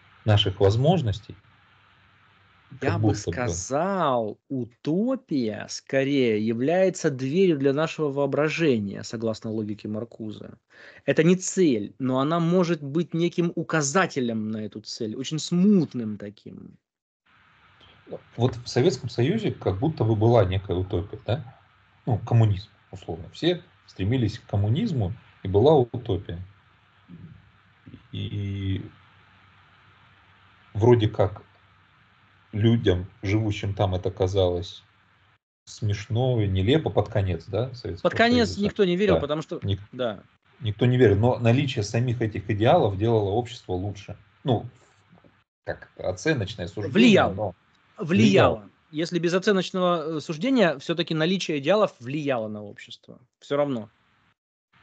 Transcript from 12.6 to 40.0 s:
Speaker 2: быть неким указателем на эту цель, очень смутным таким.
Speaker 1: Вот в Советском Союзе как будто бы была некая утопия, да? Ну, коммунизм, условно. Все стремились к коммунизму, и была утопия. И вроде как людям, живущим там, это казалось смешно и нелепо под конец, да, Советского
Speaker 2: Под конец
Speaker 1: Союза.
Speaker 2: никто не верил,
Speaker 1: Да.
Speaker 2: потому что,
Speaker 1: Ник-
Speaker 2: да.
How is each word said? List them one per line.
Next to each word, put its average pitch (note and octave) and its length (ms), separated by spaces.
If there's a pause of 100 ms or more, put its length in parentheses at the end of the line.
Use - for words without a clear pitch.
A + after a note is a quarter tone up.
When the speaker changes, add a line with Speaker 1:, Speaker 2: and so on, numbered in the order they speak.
Speaker 2:
быть D3 320
неким E3+ 420
указателем C#3 920
на G#2+ 140
эту G#2 180
цель, A2+ 340
очень C#3 240
смутным D3 800
таким. - 600 (1600)
Speaker 1:
Вот A#2+ 200
в - 120
Советском B2+ 400
Союзе E3 440
как F#2+ 260
будто D3 260
бы A2+ 120
была A2 280
некая F#2 320
утопия, F#2 500
да? - 340 (460)
Ну, A2 120
коммунизм, G#2+ 520 (200)
условно. F2+ 400
Все E3+ 320 (240)
стремились G#2+ 520
к - 80
коммунизму, A#2+ 640 (300)
и G2 60
была A2+ 280
утопия. A#2 640 (1700)
И G2+ 720 (1900)
вроде A2 340
как - 340 (1120)
людям, G#2+ 540 (160)
живущим G#2 520
там, F#2 200
это F2+ 160
казалось F#2 760 (800)
смешно A2+ 760
и G2 60
нелепо G#2 420
под - 200
конец, F#2 360
да, A2+ 280
Советского - 300
Speaker 2:
Под F3 100
конец A#3 420
Speaker 1:
Союза. - 0
Speaker 2:
никто G3+ 280
не F3 120
верил, F#3 220
Speaker 1:
Да. - 0
Speaker 2:
потому D3 240
что, - 200
Speaker 1:
Ник- G2+ 300
Speaker 2:
да. A#2+ 320 (360)